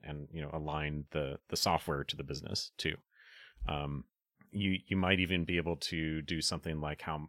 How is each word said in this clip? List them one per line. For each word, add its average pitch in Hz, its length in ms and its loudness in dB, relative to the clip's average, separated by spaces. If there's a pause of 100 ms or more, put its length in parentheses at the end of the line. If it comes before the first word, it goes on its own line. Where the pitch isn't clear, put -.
and, 76 300 -6
you 160 80 -4
know, 73 100 -4
align 76 600 0
the, 71 260 0 (120)
the - 60 0
software 80 480 4
to - 140 -4
the 71 60 -6
business - 540 -4
too? - 180 0 (720)
Um, 71 360 0 (460)
you, 98 360 2
you 98 100 2
might 95 220 4
even 90 260 2
be 87 120 0
able 82 200 0
to 80 460 0
do 80 180 -2
something 78 400 -2
like 76 220 -4
how, 78 240 -4